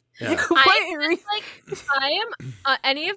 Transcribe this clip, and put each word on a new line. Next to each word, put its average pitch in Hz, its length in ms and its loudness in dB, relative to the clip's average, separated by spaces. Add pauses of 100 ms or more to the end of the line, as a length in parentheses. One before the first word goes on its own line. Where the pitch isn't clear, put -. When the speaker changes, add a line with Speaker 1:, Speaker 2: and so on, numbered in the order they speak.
(200)
Speaker 1:
Yeah. - 120 -2
Speaker 2:
Your 349 100 0
Speaker 3:
I 269 220 4
Speaker 2:
point 392 200 6
and 339 100 -6 (100)
Speaker 3:
am 311 60 0
Speaker 2:
reason. 349 160 -2 (440)
Speaker 3:
just - 180 -12
like, 277 160 0
I 277 60 0
am, 381 440 -4 (120)
uh, 269 180 2
any 285 260 0
of 403 80 -4